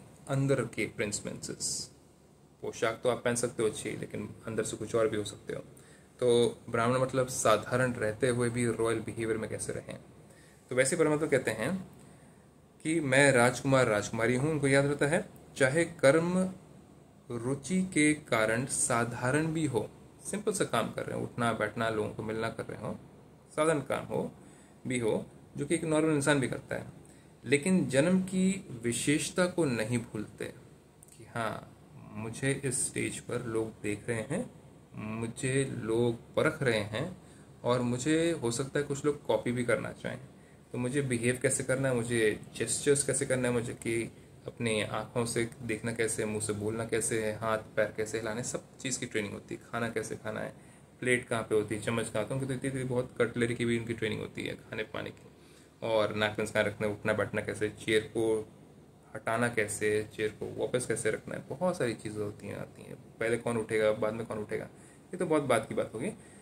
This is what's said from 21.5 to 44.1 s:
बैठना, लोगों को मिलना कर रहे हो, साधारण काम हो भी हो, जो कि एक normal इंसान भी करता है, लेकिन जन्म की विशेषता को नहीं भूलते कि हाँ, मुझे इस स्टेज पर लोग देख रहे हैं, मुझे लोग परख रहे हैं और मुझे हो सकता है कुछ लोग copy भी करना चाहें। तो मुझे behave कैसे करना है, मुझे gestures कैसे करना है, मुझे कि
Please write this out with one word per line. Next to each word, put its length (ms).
बैठना, 360
लोगों 200
को 140
मिलना 260
कर 160
रहे 160
हो, 160
साधारण 260
काम 240
हो 260
भी 120
हो, 260
जो 80
कि 100
एक 80
normal 320
इंसान 240
भी 80
करता 280
है, 160
लेकिन 440
जन्म 340
की 440
विशेषता 640
को 200
नहीं 320
भूलते 480
कि 80
हाँ, 360
मुझे 360
इस 220
स्टेज 320
पर 260
लोग 260
देख 240
रहे 140
हैं, 280
मुझे 680
लोग 520
परख 280
रहे 160
हैं 380
और 180
मुझे 500
हो 200
सकता 280
है 60
कुछ 200
लोग 200
copy 260
भी 120
करना 280
चाहें। 280
तो 60
मुझे 240
behave 400
कैसे 220
करना 260
है, 60
मुझे 440
gestures 460
कैसे 220
करना 220
है, 60
मुझे 200
कि 380